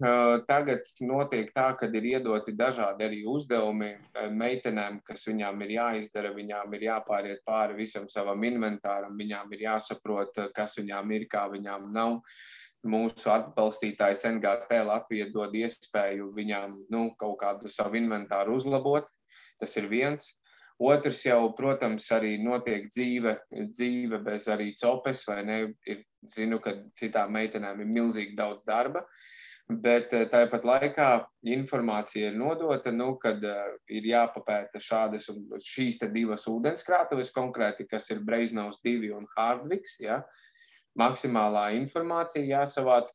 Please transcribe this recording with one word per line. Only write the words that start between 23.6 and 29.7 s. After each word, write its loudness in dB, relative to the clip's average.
dzīve -2
bez -2
arī -2
copes, 0
vai -4
ne? -2
Ir, -6
zinu, -2
ka -2
citām -2
meitenēm -4
ir -2
milzīgi 0
daudz -4
darba, 0
bet, 4